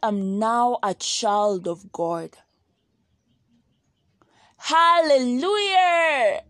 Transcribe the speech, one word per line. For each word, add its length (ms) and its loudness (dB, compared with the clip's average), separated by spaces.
am 380 -4
now 420 0
a 120 -2
child 760 -2
of 240 -10
God." 440 -6
Hallelujah! 1900 2